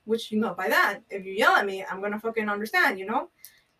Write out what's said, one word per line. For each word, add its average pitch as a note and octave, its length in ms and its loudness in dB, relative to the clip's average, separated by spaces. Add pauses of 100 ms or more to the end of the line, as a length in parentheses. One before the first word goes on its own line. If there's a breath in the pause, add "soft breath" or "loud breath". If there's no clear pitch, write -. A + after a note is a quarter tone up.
which, A3 260 -2
you G#3+ 100 0
know, A#3 140 0
by G3 140 -2
that, C#4+ 320 2 (100)
if G3 140 -8
you F#3+ 80 -10
yell C4+ 240 6
at G#3 100 4
me, F#3+ 180 -6
I'm F#3+ 180 -8
gonna G#3+ 180 -4
fucking A3 280 -2
understand, A3 500 0
you F#3+ 80 -8
know? C4 240 -2 (500 soft breath)